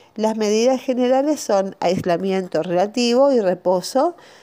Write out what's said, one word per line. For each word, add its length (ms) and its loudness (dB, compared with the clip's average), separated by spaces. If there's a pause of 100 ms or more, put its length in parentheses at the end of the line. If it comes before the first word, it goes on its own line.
(160)
Las 220 -2
medidas 440 0
generales 580 0
son 400 -2
aislamiento 840 -2
relativo 720 2
y 80 2
reposo, 760 0 (280)